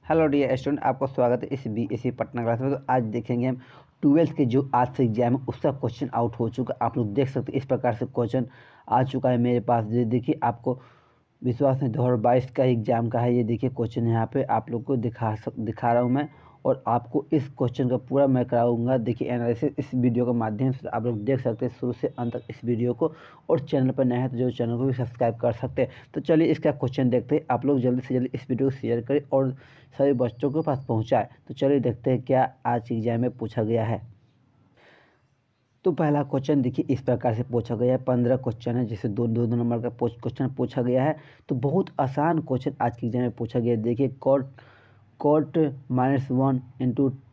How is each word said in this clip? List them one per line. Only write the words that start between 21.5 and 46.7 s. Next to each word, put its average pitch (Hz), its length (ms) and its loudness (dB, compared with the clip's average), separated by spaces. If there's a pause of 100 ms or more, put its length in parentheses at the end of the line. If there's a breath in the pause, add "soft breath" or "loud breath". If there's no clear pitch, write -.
हैं 123 60 -4
शुरू 123 200 -4
से - 160 -4
अंत 120 240 -4
तक - 180 -10
इस - 140 -14
वीडियो 120 300 0
को, 156 180 -2 (380 loud breath)
और 135 100 2
चैनल 131 300 0
पर 131 140 0
नए 123 140 2
हैं 127 120 -2
तो 127 60 -6
जो 123 140 0
चैनल 120 260 -2
को 123 80 -2
भी 135 80 2
सब्सक्राइब 117 440 -2
कर 120 180 0
सकते - 280 -4
हैं। 117 80 -2 (240 loud breath)
तो 151 60 -4
चलिए 165 280 4
इसका 156 240 2
क्वेश्चन 131 380 0
देखते 123 260 0
हैं। - 140 -2
आप 123 160 0
लोग 139 140 2
जल्दी 123 200 2
से 127 140 -6
जल्दी 127 200 0
इस - 160 -8
वीडियो 131 180 2
को 135 80 -2
शेयर 117 240 -2
करें 139 200 0 (120)
और 135 220 2 (400 loud breath)
सभी 143 200 4
बच्चों 123 360 -2
के 151 120 -2
पास 139 260 -2
पहुँचाएँ। 110 380 0 (220 soft breath)
तो 113 60 -12
चलिए 139 260 2
देखते 120 300 -2
हैं 123 120 2
क्या 131 200 2 (240)
आज 120 260 -2
एग्जाम 117 280 0
में 123 100 0
पूछा 113 320 -4
गया 113 220 2
है। 107 160 -2 (1800 soft breath)
तो 185 80 2
पहला 147 320 2
क्वेश्चन 139 380 0
देखिए 123 280 -2
इस 127 120 0
प्रकार 123 320 0
से 117 100 -4
पूछा 117 320 -2
गया 123 160 2
है, 127 120 0
पन्द्रह 123 340 2
क्वेश्चन 120 380 -4
है, 127 100 0
जिससे 110 220 -6
दो, 113 180 -2
दो, 117 200 0
दो 117 100 0
नंबर 117 240 0
का 120 100 -4
पोच-, 120 320 -4
क्वेश्चन 127 260 -4
पूछा 127 340 -2
गया 127 220 2
है। 151 120 0 (320 loud breath)
तो - 80 0
बहुत 143 340 0 (100)
आसान 147 400 0
क्वेश्चन 135 400 -4
आज 120 160 0
के - 100 -6
एग्जाम 120 160 -2
में 123 100 0
पूछा 120 280 -4
गया 117 140 2
है। 107 80 -2
देखिए 120 380 0
cot, 135 240 2 (760 soft breath)
cot 151 380 2 (320)
माइनस 131 400 0
वन 131 300 2 (220)